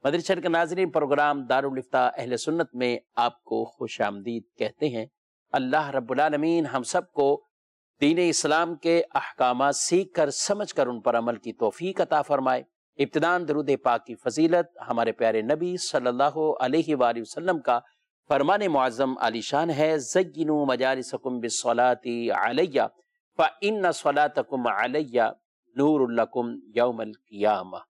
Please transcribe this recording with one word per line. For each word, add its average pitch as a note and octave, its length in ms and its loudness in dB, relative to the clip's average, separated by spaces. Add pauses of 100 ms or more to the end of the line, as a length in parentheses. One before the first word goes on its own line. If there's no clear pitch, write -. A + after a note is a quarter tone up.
مدری D3+ 180 0
چینل F3+ 200 -2
کے F3+ 80 -2
ناظرین، E3+ 400 0
پروگرام C#3+ 560 0
دارالفتہ C3 720 0
اہل B2 200 -4
سنت D#3 380 -4
میں B2 220 0 (180)
آپ A#2+ 280 -2
کو A2+ 220 -4
خوش - 360 -8
آمدید G#2 420 -4 (140)
کہتے A#2 320 -4
ہیں۔ A#2 160 -6 (460)
اللہ C#3 380 0
رب C3 220 -4
العالمین D3+ 540 2
ہم B2+ 180 -4
سب - 280 -4
کو C#3+ 320 2 (580)
دین D3+ 200 4
اسلام E3 540 2
کے E3+ 280 2 (120)
احکامات C3 600 0
سیکھ F#3 380 0
کر، D3+ 160 2
سمجھ G3+ 440 -4
کر C#3 140 2
ان B2 140 -8
پر A#2 160 2
عمل A#2 180 0
کی A2 180 -10
توفیق F3 480 -2
عطا D#3+ 200 0
فرمائے۔ C3 420 0 (340)
ابتداً D#3+ 500 0
درود D3 220 -2 (140)
پاک A#2 220 0
کی A#2+ 100 -12
فضیلت E3 600 0 (100)
ہمارے A#2 240 0
پیارے A2 300 2
نبی D#3+ 360 -2
صلی C3 300 -2
اللہ D3 520 0
علیہ D3 360 0
وآلہ A#2 260 2
وسلم E3 380 -4
کا A#2+ 200 0 (480)
فرمان D3+ 320 2 (120)
معظم C3 460 0
علی A2+ 240 -2
شان D3+ 280 -2
ہے، D#3 280 2
"زینوا D3+ 680 0
مجالسکم B2+ 720 -2
بالصلاۃ A#2+ 960 0
علیہ B2+ 460 0 (560)
فَإِنَّ G3 540 0
صلاتکم C#3+ 760 0
علیہ A#2+ 540 0 (540)
نُورٌ C#3 340 4
لکم A#2 460 -2 (200)
یوم A#2 240 2
القیامہ۔" G#2 800 -4 (120)